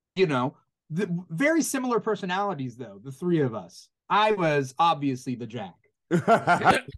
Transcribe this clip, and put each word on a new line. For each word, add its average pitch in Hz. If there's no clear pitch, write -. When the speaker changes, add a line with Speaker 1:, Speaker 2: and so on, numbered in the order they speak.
Speaker 1:
you 185
know, 131
the, 175
very 294
similar 254
personalities 185
though, 101
the 135
three 170
of 120
us. -
I 214
was 151
obviously 143
the 120
Jack. 107
Speaker 2:
<laughs> 185